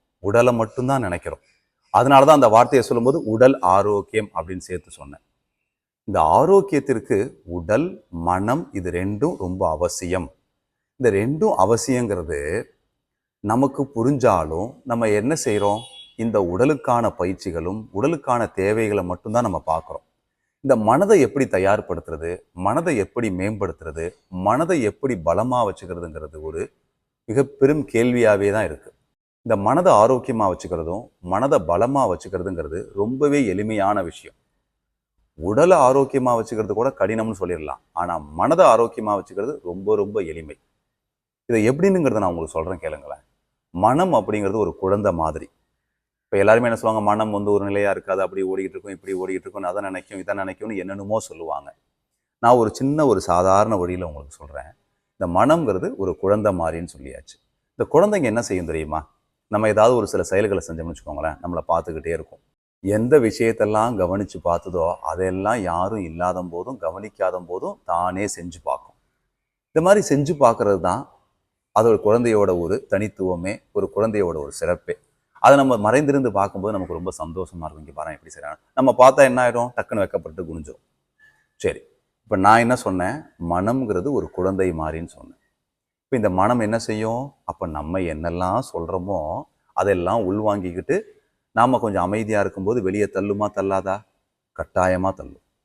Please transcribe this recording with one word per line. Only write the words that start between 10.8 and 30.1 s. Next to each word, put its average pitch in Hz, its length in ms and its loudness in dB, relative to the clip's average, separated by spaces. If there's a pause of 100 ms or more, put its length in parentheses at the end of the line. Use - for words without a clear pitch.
இந்த 123 100 2
ரெண்டும் 135 480 0
அவசியங்கிறது 98 840 0 (1040)
நமக்கு 135 400 0
புரிஞ்சாலும் 110 840 0 (160)
நம்ம 117 260 -2
என்ன 107 340 0
செய்றோம்? 104 360 0 (360)
இந்த 110 260 0
உடலுக்கான 117 760 0
பயிற்சிகளும் 90 600 -6 (140)
உடலுக்கான 120 580 -2
தேவைகளை 104 520 0
மட்டும்தான் 110 440 -4
நம்ம 82 180 -4
பார்க்குறோம். 80 400 -6 (580)
இந்த 135 120 2
மனதை 147 460 4
எப்படி 131 240 0
தயார்படுத்துறது, 90 880 -2 (180)
மனதை 131 460 -2
எப்படி 110 320 -2
மேம்படுத்துறது, 90 800 -6 (200)
மனதை 123 540 0
எப்படி 113 440 -4
பலமா 113 380 0
வச்சுக்கிறதுங்கிறது 85 800 -10
ஒரு 80 220 -8 (640)
மிக 135 180 0 (120)
பெரும் 139 280 4
கேள்வியாவே 113 640 2
தான் 107 140 0
இருக்கு. 76 240 -10 (560)
இந்த 113 160 0
மனதை 151 320 4
ஆரோக்கியமா 117 560 4